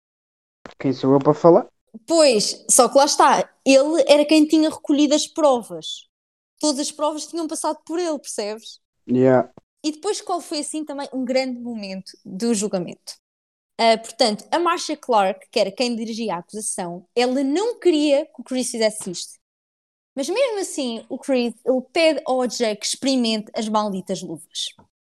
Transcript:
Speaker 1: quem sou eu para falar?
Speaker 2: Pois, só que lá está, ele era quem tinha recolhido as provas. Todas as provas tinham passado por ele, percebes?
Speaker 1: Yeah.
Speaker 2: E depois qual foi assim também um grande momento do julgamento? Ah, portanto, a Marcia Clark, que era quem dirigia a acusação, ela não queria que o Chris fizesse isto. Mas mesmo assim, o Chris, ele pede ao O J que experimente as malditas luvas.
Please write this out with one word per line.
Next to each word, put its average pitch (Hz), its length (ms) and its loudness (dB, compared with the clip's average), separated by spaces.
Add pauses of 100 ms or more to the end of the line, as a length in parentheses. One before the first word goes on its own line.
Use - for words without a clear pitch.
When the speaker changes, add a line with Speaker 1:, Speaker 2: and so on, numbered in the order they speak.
(800)
Speaker 1:
quem 139 140 -2
sou 131 200 2
eu 139 60 6
para 147 160 4
falar? 175 340 6 (380)
Speaker 2:
Pois, 285 640 2
só 240 180 4
que 240 80 2
lá 277 100 6
está, 262 440 2 (140)
ele 294 420 4
era 294 180 6
quem 311 220 4
tinha 311 240 2
recolhido 294 440 0
as 302 120 0
provas. 240 800 -2 (540)
Todas 302 200 0
as - 120 -6
provas 302 340 -6
tinham 330 220 -6
passado 311 360 -6
por 330 140 -8
ele, 330 200 -4
percebes? - 640 -12 (280)
Speaker 1:
Yeah. 127 440 2 (320)
Speaker 2:
E 302 80 -4
depois 370 280 -6
qual 349 200 -6
foi 294 200 -8
assim 302 240 -8
também 285 280 -10
um 262 120 -6
grande 254 340 -4
momento 208 640 -12
do 214 300 -2
julgamento? 190 600 -6 (640)
Ah, 226 160 4
portanto, 220 540 -2
a 254 80 0
Marcia 349 380 -2
Clark, 202 560 0
que 233 80 0
era 196 100 0
quem 240 240 -4
dirigia 220 400 -6
a 170 40 -6
acusação, 180 760 -10
ela 254 300 2
não 370 340 -2
queria 302 480 2
que - 140 -20
o - 20 -16
Chris 254 300 -6
fizesse 220 360 -4
isto. - 300 -12 (800)
Mas 269 120 -4
mesmo 440 300 0
assim, 247 500 -6
o 262 80 -8
Chris, 240 380 -2 (100)
ele 254 180 0 (100)
pede 320 340 2
ao 254 120 0
O 254 80 0
J 220 280 -2
que 208 120 -10
experimente 226 680 -2
as 220 140 -6
malditas 202 520 -4
luvas. - 540 -12 (320)